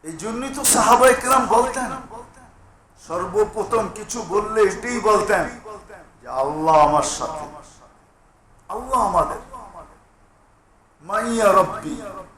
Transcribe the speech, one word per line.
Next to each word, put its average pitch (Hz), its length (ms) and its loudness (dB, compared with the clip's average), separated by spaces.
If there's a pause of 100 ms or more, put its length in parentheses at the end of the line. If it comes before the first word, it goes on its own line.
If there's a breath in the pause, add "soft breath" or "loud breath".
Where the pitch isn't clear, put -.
এই 160 100 -14
জন্যই 226 420 -8
তো 285 100 -8
সাহাবায়ে 247 500 6
কেরাম 254 320 2
বলতেন, 254 440 0 (1160)
সর্বপ্রথম 196 880 -2
কিছু 214 340 -10
বললে 208 340 0
এটাই 233 380 -2
বলতেন 196 480 2 (760)
যে, 123 60 -18
"আল্লাহ 151 600 4
আমার 147 140 2
সাথে, 147 440 -8 (1200)
আল্লাহ 240 380 -2
আমাদের, 170 320 -2 (1600)
মাইয়া 214 520 0
রব্বি 180 500 0 (360)